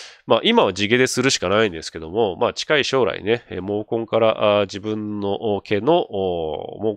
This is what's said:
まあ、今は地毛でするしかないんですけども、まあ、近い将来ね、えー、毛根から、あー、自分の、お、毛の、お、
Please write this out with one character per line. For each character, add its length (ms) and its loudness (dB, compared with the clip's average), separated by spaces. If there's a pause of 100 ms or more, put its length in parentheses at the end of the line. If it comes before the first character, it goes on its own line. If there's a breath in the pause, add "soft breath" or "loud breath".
(260 loud breath)
ま 100 6
あ、 80 0
今 200 4
は 80 2
地 160 -2
毛 80 4
で 120 2
す 120 -2
る 100 2
し 80 0
か 100 -4
な 160 4
い 60 0
ん 20 -6
で 100 -10
す 80 -12
け 80 -12
ど 100 -10
も、 280 0
ま 120 0
あ、 60 -4
近 240 0
い 60 0
将 200 0
来 200 -2
ね、 260 0
え 80 -6
ー、 260 -4
毛 140 -4
根 80 -4
か 140 0
ら、 400 4
あ 20 2
ー、 40 0
自 120 -10
分 400 -6
の、 380 -2
お、 40 -6
毛 200 -2
の、 180 2
お、 1000 -2